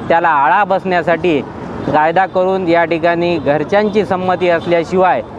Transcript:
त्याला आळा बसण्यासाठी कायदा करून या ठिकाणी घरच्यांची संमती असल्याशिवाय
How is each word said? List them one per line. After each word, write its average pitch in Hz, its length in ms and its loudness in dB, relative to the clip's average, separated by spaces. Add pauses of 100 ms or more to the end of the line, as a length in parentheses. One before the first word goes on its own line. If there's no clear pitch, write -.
त्याला 170 200 2
आळा 156 340 2
बसण्यासाठी 175 800 0 (520)
कायदा 165 320 2
करून 185 420 -2
या 170 180 2
ठिकाणी 170 520 0
घरच्यांची 180 680 0
संमती 180 440 0
असल्याशिवाय 170 720 0 (180)